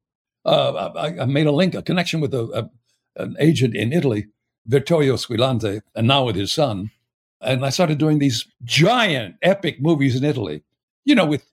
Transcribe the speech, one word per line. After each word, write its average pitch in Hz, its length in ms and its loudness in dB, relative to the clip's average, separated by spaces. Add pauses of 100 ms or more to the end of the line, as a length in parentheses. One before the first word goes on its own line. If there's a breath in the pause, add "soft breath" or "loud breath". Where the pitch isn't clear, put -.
(460)
uh, 135 500 0
I, 170 240 -6
I 131 60 -2
made 143 220 2
a 147 40 2
link, 165 240 0
a 175 60 -8
connection 170 400 -4
with 131 120 -4
a, 113 360 -6 (480)
a, - 40 -8
an - 180 -8
agent 131 360 2
in 110 180 -2
Italy, 123 340 0 (380)
Vittorio 139 500 2
Squillante, 110 640 -2 (120)
and 110 140 0
now 139 180 2
with 110 100 -2
his 98 180 -4
son. 110 360 -2 (520)
And 131 240 -2
I 135 40 -2
started 156 300 0
doing 151 200 4
these 135 280 0 (160)
giant 147 800 2
epic 180 400 0
movies 139 340 2
in 131 80 0
Italy, 107 400 -4 (420)
you 285 80 4
know, 190 120 4
with, 147 280 -2